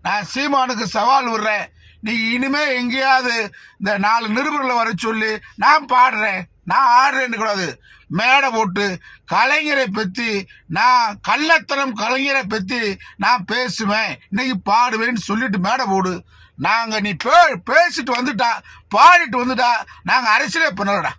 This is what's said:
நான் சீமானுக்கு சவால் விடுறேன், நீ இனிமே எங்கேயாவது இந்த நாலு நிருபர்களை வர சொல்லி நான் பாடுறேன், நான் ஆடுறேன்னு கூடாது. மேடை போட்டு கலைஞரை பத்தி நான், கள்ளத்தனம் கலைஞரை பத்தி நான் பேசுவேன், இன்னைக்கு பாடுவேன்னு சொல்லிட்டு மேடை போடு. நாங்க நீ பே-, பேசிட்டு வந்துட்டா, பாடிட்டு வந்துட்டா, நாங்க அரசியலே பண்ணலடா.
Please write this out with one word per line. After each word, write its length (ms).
நான் 280
சீமானுக்கு 600
சவால் 360
விடுறேன், 340
நீ 80
இனிமே 320
எங்கேயாவது 600
இந்த 200
நாலு 320
நிருபர்களை 460
வர 220
சொல்லி 340
நான் 300
பாடுறேன், 560
நான் 320
ஆடுறேன்னு 460
கூடாது. 260
மேடை 420
போட்டு 320
கலைஞரை 600
பத்தி 340
நான், 480
கள்ளத்தனம் 760
கலைஞரை 460
பத்தி 340
நான் 280
பேசுவேன், 680
இன்னைக்கு 260
பாடுவேன்னு 580
சொல்லிட்டு 300
மேடை 260
போடு. 280
நாங்க 400
நீ 120
பே-, 320
பேசிட்டு 520
வந்துட்டா, 340
பாடிட்டு 500
வந்துட்டா, 300
நாங்க 260
அரசியலே 440
பண்ணலடா. 460